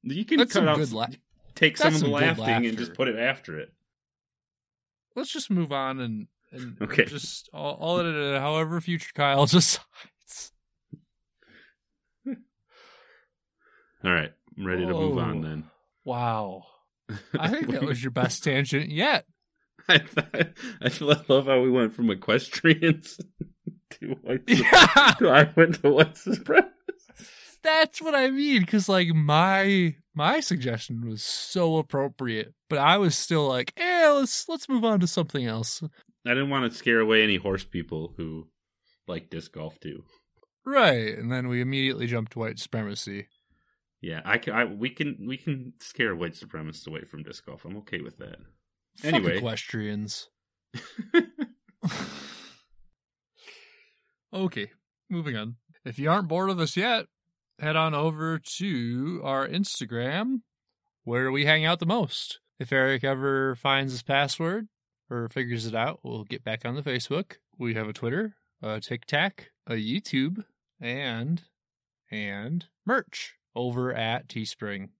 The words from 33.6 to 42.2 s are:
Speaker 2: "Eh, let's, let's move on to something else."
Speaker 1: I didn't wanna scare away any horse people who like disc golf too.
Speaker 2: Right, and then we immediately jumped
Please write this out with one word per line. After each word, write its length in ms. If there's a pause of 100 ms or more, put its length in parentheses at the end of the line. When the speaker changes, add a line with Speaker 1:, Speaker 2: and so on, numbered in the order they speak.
Speaker 2:
"Eh, 320
let's, 400
let's 180
move 160
on 160
to 60
something 400
else." 360 (440)
Speaker 1:
I 80
didn't 160
wanna 200
scare 300
away 220
any 140
horse 280
people 540
who 300 (600)
like 220
disc 220
golf 280
too. 240 (600)
Speaker 2:
Right, 500
and 160
then 160
we 140
immediately 440
jumped 260